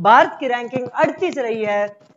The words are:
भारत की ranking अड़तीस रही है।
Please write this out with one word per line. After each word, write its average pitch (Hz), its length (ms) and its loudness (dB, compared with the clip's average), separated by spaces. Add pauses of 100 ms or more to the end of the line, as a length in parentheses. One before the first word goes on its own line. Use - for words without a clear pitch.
भारत 233 380 6
की 277 80 -6
ranking 240 400 -6
अड़तीस 320 500 -2
रही 226 260 -4
है। 208 220 -2 (320)